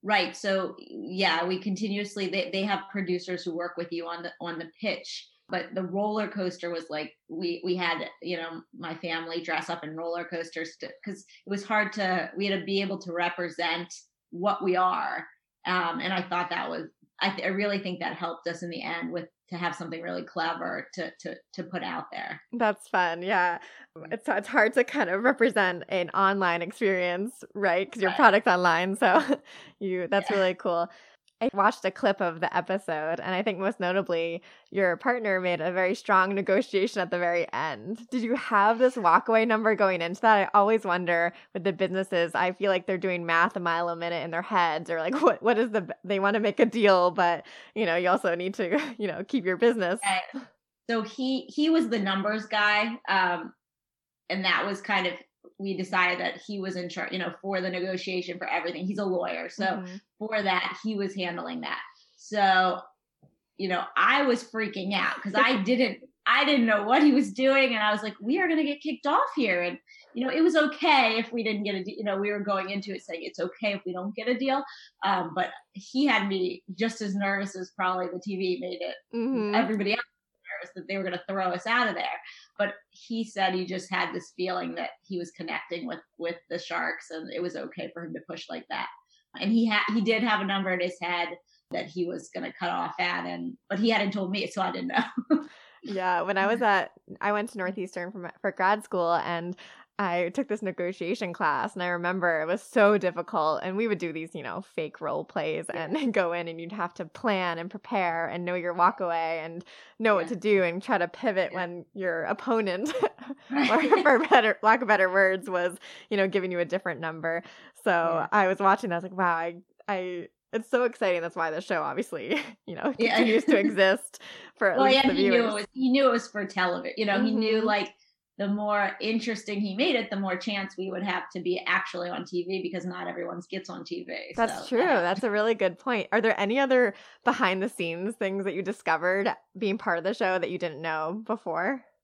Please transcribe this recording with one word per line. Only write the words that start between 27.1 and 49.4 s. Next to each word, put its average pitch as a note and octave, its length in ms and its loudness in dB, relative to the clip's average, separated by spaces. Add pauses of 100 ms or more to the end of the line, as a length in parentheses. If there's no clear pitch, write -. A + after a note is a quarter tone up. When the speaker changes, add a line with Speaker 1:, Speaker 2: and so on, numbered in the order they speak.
Speaker 2:
right? G3 380 2
'Cause A3+ 100 -4
your F#3 80 4
Speaker 1:
Right. - 80 -2
Speaker 2:
product's G#3+ 300 8
online. F3+ 480 4
So G#3+ 260 6
<laughs> - 580 -6
you, F#3 280 -2
that's G3 240 0
Speaker 1:
Yeah. G3+ 60 2
Speaker 2:
really F#3 180 4
cool. E3+ 340 0 (520)
I A#3+ 120 0
watched G3+ 300 2
a F#3+ 80 2
clip G3+ 300 0
of E3+ 180 -2
the E3+ 160 0
episode, E3+ 640 -2
and F#3 160 -4
I F#3+ 80 -2
think G3+ 160 -2
most G3 180 -2
notably, F3 640 0 (300)
your F#3 240 2
partner G#3+ 460 0
made F3 180 0
a D#3+ 140 -2
very F#3 200 2
strong F#3+ 400 2
negotiation G3 680 2
at F3 100 -2
the F3+ 80 0
very F3 320 0
end. D3+ 580 -6
Did B3+ 120 -2
you A3+ 140 0
have A3+ 440 4
this B3+ 160 4
walkaway A3 500 6
number A3 300 4
going F#3 260 2
into E3+ 200 -4
that? A3 160 8 (100)
I - 100 -6
always G#3 280 6
wonder F3 480 2 (200)
with F3+ 120 -4
the G3 80 2
businesses, F#3 600 0
I F3+ 200 2
feel G3 180 2
like F#3 160 2
they're F#3+ 100 0
doing F3 280 -2
math E3+ 320 4
a - 20 -4
mile E3+ 300 0
a E3+ 80 -2
minute E3+ 260 -2
in E3 80 -6
their E3 120 -2
heads, E3 460 2
or, E3 100 -2
like, F3+ 160 -2
<laughs> D4+ 60 0
what, B3 220 4
what G#3+ 140 4
is A3+ 140 0
the, G3+ 220 -2 (120)
they G3 160 0
wanna G3+ 180 2
make G#3 220 2
a A#3+ 40 8
deal, F#3+ 460 6
but, E3+ 340 0 (300)
you A3 100 0
know, E3+ 120 2
you F3+ 100 0
also F3 280 2
need F#3 180 -4
to, G3 260 0
<laughs> C#4+ 180 -6
you G#3 100 -4
know, E3+ 200 -6
keep A#3+ 160 -2